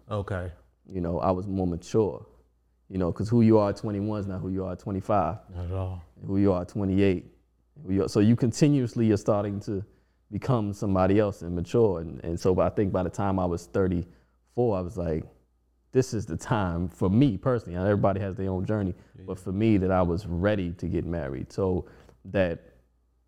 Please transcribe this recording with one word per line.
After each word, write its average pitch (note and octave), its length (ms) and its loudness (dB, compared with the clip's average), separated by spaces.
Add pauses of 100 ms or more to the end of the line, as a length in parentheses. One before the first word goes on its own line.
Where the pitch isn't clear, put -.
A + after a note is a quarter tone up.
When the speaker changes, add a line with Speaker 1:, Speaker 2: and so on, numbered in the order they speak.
(100)
Speaker 1:
Okay. F#2+ 400 -6 (400)
Speaker 2:
You F#2 100 -6
know, E2+ 200 -2
I F#2+ 100 2
was F#2+ 160 -2
more F#2+ 200 -2
mature, F2 600 -2 (640)
you F#2+ 100 -6
know, F2 140 0
'cause G#2 160 -4
who A#2 140 4
you A2 160 8
are G2+ 120 4
at G2+ 60 -4
twenty-one G#2 440 -4
is G2 60 -6
not F#2 140 -6
who F#2 80 -6
you F#2+ 160 -4
are F2+ 80 -6
at F2+ 80 -12
twenty-five. G2 580 -2 (160)
Speaker 1:
Not F2 120 -8
at F2+ 60 -6
all. F#2 300 -6 (240)
Speaker 2:
Who G2 120 -2
you G2 140 4
are F2+ 100 0
at F2+ 60 -8
twenty-eight. G2 580 2 (600)
Who F#2+ 60 -4
you F#2+ 120 2
are, - 40 -2
so - 120 0
you A2 140 8
continuously A#2+ 760 2
are G2+ 40 4
starting G#2 440 -2
to G2+ 240 -6 (480)
become G#2 400 -2
somebody G2 480 2
else G2+ 220 -2
and E2+ 120 -6
mature. F2+ 460 2
And, D#2 240 -12
and E2+ 160 -4
so F#2 200 2
I F2+ 80 4
think G2 240 0
by F#2 100 2
the F2 80 -2
time G2 280 -2
I F#2 60 0
was F2 220 -4
thirty-four, F#2+ 1120 -2
I - 20 -4
was F2 160 -8
like, E2 280 -4 (680)
"This B2+ 220 0
is G2+ 120 -4
the D#2+ 100 -8
time," F#2 520 -2
for F#2 220 -2
me A#2 260 4
personally, A2+ 400 -4
and F2+ 100 -2
everybody G2+ 340 2
has G2 160 -6
their F#2+ 140 -4
own F#2 140 -2
journey, G2+ 300 -2 (220)
Speaker 1:
Yeah. F#2+ 100 -20
Speaker 2:
but F#2 120 -10
for G2 140 -10
me, G#2+ 260 4
that F#2 120 2
I F#2 120 4
was E2+ 240 0
ready F2 460 0
to F2 140 -8
get E2 180 -2
married. D2 480 -6
So F#2 320 -2 (420)
that, F#2 340 0 (680)